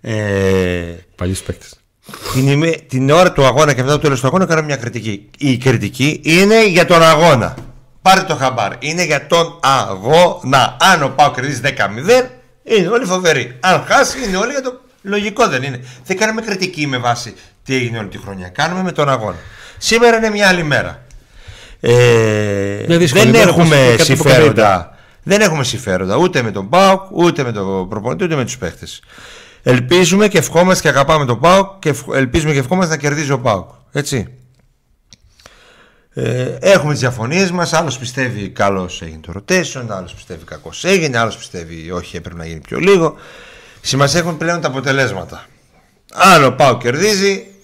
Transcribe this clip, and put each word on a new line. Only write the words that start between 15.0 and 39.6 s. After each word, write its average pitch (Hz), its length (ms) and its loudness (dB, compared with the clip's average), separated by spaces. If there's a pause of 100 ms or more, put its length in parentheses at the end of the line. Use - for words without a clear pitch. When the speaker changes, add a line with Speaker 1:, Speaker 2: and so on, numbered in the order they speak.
Speaker 1:
λογικό 208 460 -2
δεν 135 160 -2
είναι; 135 160 -10 (260)
Δεν 190 120 -6
κάνουμε 220 240 -2
κριτική 185 460 -6
με 131 100 -4
βάση 117 360 -4 (300)
τι 131 120 -4
έγινε 120 220 -4
όλη 104 100 -8
τη 104 100 -14
χρονιά. 95 320 -14
Κάνουμε 170 340 -4
με 180 80 -4
τον 143 180 -2
αγώνα. 107 280 -4 (400)
Σήμερα 233 400 2
είναι 220 120 0
μια 208 180 0
άλλη 180 160 2
μέρα. 104 420 -4 (760)
Ε, 107 1080 2
Speaker 2:
Μια 170 100 2
δύσκολη 170 260 4
Speaker 1:
δεν 226 80 6
Speaker 2:
μέρα, 214 180 6
Speaker 1:
έχουμε 160 260 4
Speaker 2:
όπως 131 160 6
και 113 60 4
κάτι 135 180 2
που - 80 -2
Speaker 1:
συμφέροντα. 131 200 6
Speaker 2:
καλύτερα. 104 540 2 (260)
Speaker 1:
Δεν 196 180 2
έχουμε 156 220 2
συμφέροντα 95 520 -4
ούτε 170 260 0
με 113 100 -4
τον 98 180 -8
παοκ, 190 320 4 (100)
ούτε 160 320 0
με 120 80 -4
τον 95 380 -6
προπονητή, 113 340 -6
ούτε 160 120 -4
με 131 80 -2
τους - 140 -10
παίχτες. - 440 -12 (640)
Ελπίζουμε 175 640 2
και 190 100 0
ευχόμαστε 175 440 2
και 160 60 0
αγαπάμε 139 380 2
τον 120 140 -2
παοκ 190 400 2
και 156 100 -2
ευχ-, - 240 -6
ελπίζουμε 143 400 0
και 139 60 0
ευχόμαστε 160 360 -2
να 127 60 -10
κερδίζει 147 300 -2
ο 131 80 0
παοκ. 107 300 -2 (220)
Έτσι. 139 360 -6 (1900)
Ε, 123 460 -4
έχουμε 180 320 2
τις 120 100 -4
διαφωνίες 131 500 -2
μας. 175 220 -4
Άλλος 156 240 -2
πιστεύει 110 520 -8
καλώς 98 520 -4
έγινε 78 200 -14
το 85 140 -16
rotation, 143 540 -6